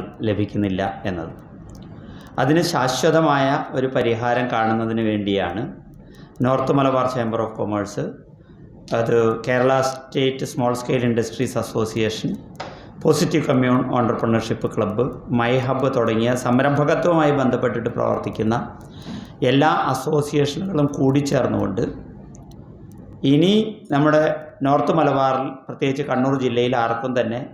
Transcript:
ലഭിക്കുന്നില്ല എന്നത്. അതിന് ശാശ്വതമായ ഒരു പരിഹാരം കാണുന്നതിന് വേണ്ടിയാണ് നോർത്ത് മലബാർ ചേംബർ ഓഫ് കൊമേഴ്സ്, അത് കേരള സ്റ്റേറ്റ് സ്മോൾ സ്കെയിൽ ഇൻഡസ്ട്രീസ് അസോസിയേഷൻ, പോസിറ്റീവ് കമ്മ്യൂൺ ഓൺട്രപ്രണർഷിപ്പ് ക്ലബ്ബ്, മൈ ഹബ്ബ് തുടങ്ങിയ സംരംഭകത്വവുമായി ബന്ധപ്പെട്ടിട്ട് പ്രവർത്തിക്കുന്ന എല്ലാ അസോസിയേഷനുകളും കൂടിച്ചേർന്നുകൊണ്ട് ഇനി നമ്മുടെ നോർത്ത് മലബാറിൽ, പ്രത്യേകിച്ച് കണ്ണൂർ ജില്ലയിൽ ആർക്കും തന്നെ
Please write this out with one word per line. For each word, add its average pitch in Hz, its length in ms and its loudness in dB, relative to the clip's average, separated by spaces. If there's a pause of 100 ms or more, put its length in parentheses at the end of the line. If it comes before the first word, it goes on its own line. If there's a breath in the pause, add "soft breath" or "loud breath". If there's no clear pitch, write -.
(220)
ലഭിക്കുന്നില്ല 101 600 0 (240)
എന്നത്. 85 260 -6 (1080 loud breath)
അതിന് 147 220 4
ശാശ്വതമായ 147 840 2 (260)
ഒരു 131 140 0
പരിഹാരം 120 640 0
കാണുന്നതിന് 113 500 0
വേണ്ടിയാണ് 98 640 0 (800 soft breath)
നോർത്ത് 131 320 2
മലബാർ 131 340 2
ചേംബർ 113 340 -2
ഓഫ് 110 160 -4
കൊമേഴ്സ്, 104 460 -4 (920 soft breath)
അത് 117 240 2 (240)
കേരള 127 400 2
സ്റ്റേറ്റ് 135 640 -2
സ്മോൾ 123 280 -2
സ്കെയിൽ 123 320 -2
ഇൻഡസ്ട്രീസ് 117 520 -2
അസോസിയേഷൻ, 110 720 -2 (680 loud breath)
പോസിറ്റീവ് 160 460 2
കമ്മ്യൂൺ 127 340 4 (140)
ഓൺട്രപ്രണർഷിപ്പ് 120 720 0
ക്ലബ്ബ്, 110 360 0 (260)
മൈ 120 280 2
ഹബ്ബ് 131 380 0
തുടങ്ങിയ 113 400 2
സംരംഭകത്വവുമായി 147 960 2
ബന്ധപ്പെട്ടിട്ട് 123 580 0
പ്രവർത്തിക്കുന്ന 110 680 0 (880 loud breath)
എല്ലാ 139 280 4 (160)
അസോസിയേഷനുകളും 147 1000 0
കൂടിച്ചേർന്നുകൊണ്ട് 120 960 0 (1400)
ഇനി 151 300 6 (380)
നമ്മുടെ 151 320 4 (400)
നോർത്ത് 143 300 2
മലബാറിൽ, 139 540 2 (160)
പ്രത്യേകിച്ച് 135 400 -4
കണ്ണൂർ 135 360 0
ജില്ലയിൽ 123 360 2
ആർക്കും 117 380 -2
തന്നെ 117 260 -2 (140)